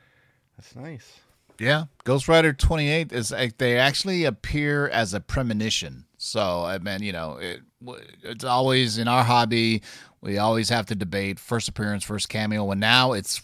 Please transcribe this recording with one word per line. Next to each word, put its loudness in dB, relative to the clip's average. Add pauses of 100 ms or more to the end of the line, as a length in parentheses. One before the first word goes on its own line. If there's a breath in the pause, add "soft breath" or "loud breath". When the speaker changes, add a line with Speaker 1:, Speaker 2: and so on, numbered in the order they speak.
(580)
Speaker 1:
That's -20
nice. -18 (400)
Speaker 2:
Yeah, 0 (180)
Ghost 0
Rider 6
twenty-eight 0
is, -4
like, -2
they 2
actually 2
appear 0
as 0
a -4
premonition. -4 (120)
So, -2
I -4
mean, -6
you -6
know, -8
it, -10 (220)
w-, -16 (200)
it's -12
always 2
in 0
our 4
hobby, 4 (380 loud breath)
we -4
always 2
have 0
to -4
debate -4
first -4
appearance, -4
first -6
cameo. -2
And -2
now 4
it's, -4